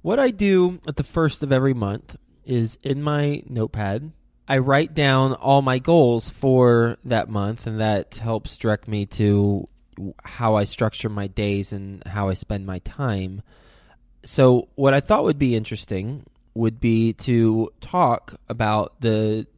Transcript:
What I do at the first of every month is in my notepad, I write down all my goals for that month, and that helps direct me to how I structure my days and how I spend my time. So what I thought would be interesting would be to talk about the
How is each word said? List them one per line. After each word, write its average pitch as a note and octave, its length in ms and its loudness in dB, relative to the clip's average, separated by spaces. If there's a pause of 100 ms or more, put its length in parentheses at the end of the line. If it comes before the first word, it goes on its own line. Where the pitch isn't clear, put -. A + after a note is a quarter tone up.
What G3+ 160 0
I C4 120 2
do F#3 560 2
at D3+ 100 -8
the C#3+ 80 -4
first D#3+ 380 0
of C#3 100 0
every C3 220 2
month G#2 420 -6 (300)
is A#2 360 -2
in C#3 200 -4
my D3 440 0
notepad, A2+ 640 -4 (360)
I C#3 80 2
write C#3 380 2
down C3+ 400 2
all C#3 260 4
my C3 180 0
goals B2+ 520 4
for A#2+ 760 4
that A#2 240 -2
month, G#2+ 380 -6
and A2 140 -6
that G#2+ 340 0
helps A2 420 -6
direct G#2+ 320 -2
me G#2 180 -4
to G2+ 640 0 (560)
how A2 300 -2
I G#2 100 2
structure - 460 -4
my G#2 160 -8
days G2+ 480 -4
and G2 320 -12
how G2 240 -4
I - 20 -2
spend F#2+ 320 -8
my F#2 140 -10
time. G2+ 640 -6 (840)
So B2+ 500 4
what C3+ 200 2
I C#3 60 2
thought - 240 0
would D3+ 140 0
be C3 160 2
interesting G#2+ 720 -6 (300)
would A2+ 260 -2
be A2+ 340 2
to A2+ 560 2 (120)
talk - 540 -2 (120)
about A2 540 -2
the A2 440 0 (120)